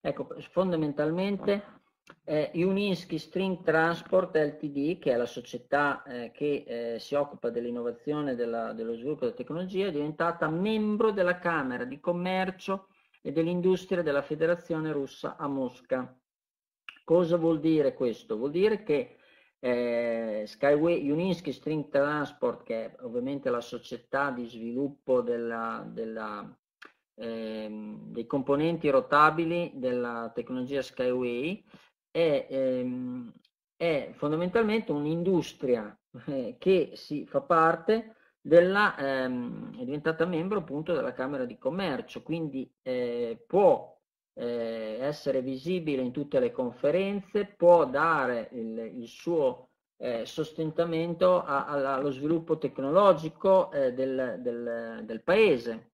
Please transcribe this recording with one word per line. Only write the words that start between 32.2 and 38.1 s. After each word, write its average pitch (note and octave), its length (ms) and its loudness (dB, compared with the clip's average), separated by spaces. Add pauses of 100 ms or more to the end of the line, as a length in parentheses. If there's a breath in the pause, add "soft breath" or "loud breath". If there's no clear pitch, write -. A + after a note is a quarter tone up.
ehm, B2+ 840 -4 (440)
è D#3+ 360 -2
fondamentalmente F3+ 800 0
un'industria, D3 1080 0 (280)
eh, C3 320 -6
che F#3 360 2
si - 320 -8
fa C#3 140 -2
parte F3 760 2 (240 loud breath)